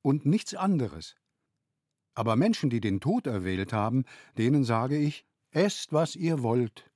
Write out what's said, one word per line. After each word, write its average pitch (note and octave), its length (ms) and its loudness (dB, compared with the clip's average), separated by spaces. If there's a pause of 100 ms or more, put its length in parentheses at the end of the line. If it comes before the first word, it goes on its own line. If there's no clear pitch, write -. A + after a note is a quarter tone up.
und C#3+ 240 0
nichts F#3+ 300 0
anderes. D#3 600 -2 (1000)
Aber A2+ 200 2
Menschen, D#3+ 360 2
die A#2 100 0
den G2+ 200 0
Tod G#3+ 260 -2
erwählt F#2+ 480 -2
haben, A2+ 300 0 (340)
denen C3 260 4
sage A#2 320 0
ich: D3+ 300 -2 (240)
Esst, - 420 0
was D#3 240 0
ihr E3 260 -2
wollt. A#2+ 540 -2